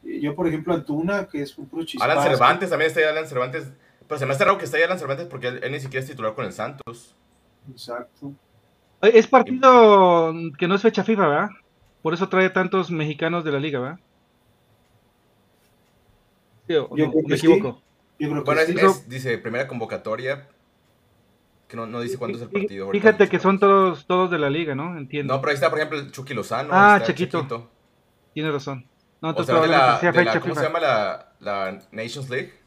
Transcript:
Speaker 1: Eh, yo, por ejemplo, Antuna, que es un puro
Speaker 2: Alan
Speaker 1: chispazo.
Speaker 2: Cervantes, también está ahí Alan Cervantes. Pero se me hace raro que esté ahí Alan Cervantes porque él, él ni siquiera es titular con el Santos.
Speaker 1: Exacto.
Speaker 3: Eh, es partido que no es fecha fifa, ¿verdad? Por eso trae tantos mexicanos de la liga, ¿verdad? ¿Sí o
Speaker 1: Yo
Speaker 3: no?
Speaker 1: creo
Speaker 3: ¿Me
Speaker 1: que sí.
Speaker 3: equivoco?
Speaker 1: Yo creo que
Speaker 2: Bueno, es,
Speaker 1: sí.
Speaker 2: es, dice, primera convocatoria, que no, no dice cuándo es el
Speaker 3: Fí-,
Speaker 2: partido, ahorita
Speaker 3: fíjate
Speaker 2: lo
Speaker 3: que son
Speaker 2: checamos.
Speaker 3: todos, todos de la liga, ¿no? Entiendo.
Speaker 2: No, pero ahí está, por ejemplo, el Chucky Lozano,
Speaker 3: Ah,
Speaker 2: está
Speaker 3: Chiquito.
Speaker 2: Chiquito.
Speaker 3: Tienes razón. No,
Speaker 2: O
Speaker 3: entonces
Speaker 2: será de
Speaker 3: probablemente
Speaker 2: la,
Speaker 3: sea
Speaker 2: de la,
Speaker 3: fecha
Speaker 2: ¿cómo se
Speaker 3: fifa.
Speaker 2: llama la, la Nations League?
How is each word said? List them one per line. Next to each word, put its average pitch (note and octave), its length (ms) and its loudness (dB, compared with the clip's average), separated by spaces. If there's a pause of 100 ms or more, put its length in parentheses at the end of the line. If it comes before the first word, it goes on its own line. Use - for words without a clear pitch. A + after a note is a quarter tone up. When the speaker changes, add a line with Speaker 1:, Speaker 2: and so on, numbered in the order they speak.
Speaker 1:
Eh, - 160 -10
yo, D3 140 -4
por E3+ 140 -2
ejemplo, D#3+ 260 -4
Antuna, E3 540 -4
que C#3+ 140 -8
es C#3 160 -12
un C#3+ 80 -16
puro D#3+ 160 -10
Speaker 2:
Alan E3 40 -8
Speaker 1:
chispazo. C#3+ 360 -2
Speaker 2:
Cervantes, C#3+ 480 2
también D#3 180 0
está D#3+ 120 -2
ahí D#3 60 2
Alan D#3 220 -4
Cervantes. C3+ 440 -6 (360)
Pero D3 100 -6
se C3+ 80 -4
me C3+ 80 -2
hace C#3+ 100 0
raro F#3+ 140 2
que - 60 -10
esté D3+ 140 -6
ahí E3 40 4
Alan F3+ 160 0
Cervantes C#3 280 -6
porque B2 220 -8
él, B2 140 -8
él C3 100 -6
ni C#3 80 -8
siquiera C3 220 -6
es C3+ 80 -12
titular A2 240 -6
con B2+ 100 -6
el F#2+ 80 -8
Santos. A#2 640 -12 (560)
Speaker 1:
Exacto. B2 640 -14 (680)
Speaker 3:
Eh, G#3+ 140 6
es A3+ 120 8
partido G#3+ 1080 6 (240)
que F3+ 100 -2
no F#3 60 2
es G3 80 0
fecha A3 220 2
fifa, G3+ 240 2
¿verdad? D#3+ 200 0 (540)
Por D#3+ 120 -2
eso F#3 140 -4
trae F#3 220 2
tantos F#3 400 -2
mexicanos D#3+ 540 -4
de D3+ 80 -2
la C#3 80 -2
liga, C#3+ 180 -4
¿verdad? C#3 200 -8 (2750)
¿Sí E3+ 80 -4
o C#3 220 -2
Speaker 1:
Yo D3+ 100 2
Speaker 3:
no? B2+ 60 -4
Speaker 1:
creo D#3 100 2
Speaker 3:
¿Me C#3 60 -6
Speaker 1:
que C#3 100 0
sí. D#3+ 80 0
Speaker 3:
equivoco? E3+ 360 4 (360)
Speaker 1:
Yo D3+ 120 -4
creo D3 140 -4
que - 20 -2
Speaker 2:
Bueno, D3+ 140 2
es, D#3+ 80 4
Speaker 1:
sí. F3+ 100 -2
Speaker 2:
es, F#3+ 300 2
dice, B2 300 -6
primera A#2+ 280 -6
convocatoria, A#2+ 800 -8 (1200)
que - 80 -16
no, A#2 100 -10
no A#2+ 140 -8
dice - 180 -6
cuándo A2+ 200 -6
es A#2 40 -12
el A2+ 80 -14
Speaker 3:
Fí-, G3+ 100 -2
Speaker 2:
partido, G2 260 -6
ahorita G3 160 0
Speaker 3:
fíjate G#3+ 220 6
Speaker 2:
lo F#3+ 60 -2
Speaker 3:
que F3+ 80 -2
son F#3+ 180 2
Speaker 2:
checamos. F#3+ 40 -2 (340)
Speaker 3:
todos, C#3 120 -18
todos F3+ 240 0
de F3 80 -2
la D3 120 0
liga, D3+ 240 -4
¿no? E3 240 -8
Entiendo. C#3 340 -6
Speaker 2:
No, C3+ 80 -2
pero D3 100 -4
ahí D3 40 0
está, D3+ 160 2
por D3+ 80 -4
ejemplo, D3+ 200 -4
el C#3 140 -12
Chucky C3+ 220 -12
Lozano, A#2 380 -6
Speaker 3:
Ah, G3+ 280 8
Speaker 2:
está F#3+ 140 -2
Speaker 3:
Chiquito. F3 240 -4
Speaker 2:
Chiquito. A#2+ 320 -8 (640)
Speaker 3:
Tienes D3+ 180 -4
razón. C#3 340 -8 (340)
No, D#3+ 80 -6
Speaker 2:
O - 20 -4
Speaker 3:
entonces E3 240 -2
Speaker 2:
será D#3+ 60 6
de D#3+ 80 2
Speaker 3:
probablemente C3 260 4
Speaker 2:
la, A2+ 60 -2
Speaker 3:
sea E3+ 120 2
Speaker 2:
de F3 120 4
la, - 80 0
Speaker 3:
fecha E3 80 0
Speaker 2:
¿cómo - 140 -6
se D3+ 60 -4
Speaker 3:
fifa. C3 120 -2
Speaker 2:
llama E3 80 -2
la, G#2+ 600 -2
la G2 420 -6 (100)
Nations A#2 360 -10
League? B2+ 240 -8 (140)